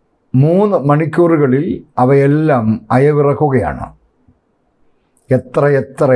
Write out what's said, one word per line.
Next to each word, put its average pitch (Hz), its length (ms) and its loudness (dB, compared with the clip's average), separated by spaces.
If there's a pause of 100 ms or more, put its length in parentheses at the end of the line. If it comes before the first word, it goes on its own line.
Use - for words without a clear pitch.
(340)
മൂന്ന് 180 420 2 (160)
മണിക്കൂറുകളിൽ 156 760 0 (380)
അവയെല്ലാം 139 600 2 (320)
അയവിറക്കുകയാണ്. 143 880 0 (1400)
എത്ര 131 340 -2 (160)
എത്ര - 360 -4